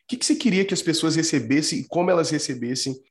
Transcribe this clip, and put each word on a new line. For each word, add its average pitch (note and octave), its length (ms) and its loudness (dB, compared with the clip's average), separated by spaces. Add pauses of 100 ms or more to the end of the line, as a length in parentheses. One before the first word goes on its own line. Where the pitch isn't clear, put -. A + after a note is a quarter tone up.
que B3+ 80 -4
que - 100 -4
você D4+ 80 4
queria G3 300 2
que G3 100 -2
as - 80 -2
pessoas D#3+ 320 0
recebessem D3+ 640 0
e - 80 -6
como E3 240 0
elas E3 200 2
recebessem B2+ 680 -4 (140)